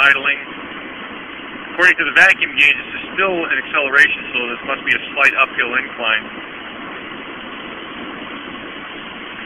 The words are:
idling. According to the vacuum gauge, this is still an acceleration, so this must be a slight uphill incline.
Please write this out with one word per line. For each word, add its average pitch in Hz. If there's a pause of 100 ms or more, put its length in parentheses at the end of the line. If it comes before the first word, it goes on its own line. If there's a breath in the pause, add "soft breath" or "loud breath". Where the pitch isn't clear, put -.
idling. 139 (1120)
According 175
to 156
the 131
vacuum 175
gauge, 143
this -
is - (120)
still 185
an 147
acceleration, 143
so 120
this 120
must 135
be 135
a 117 (140)
slight 139
uphill 127
incline. 110 (3250)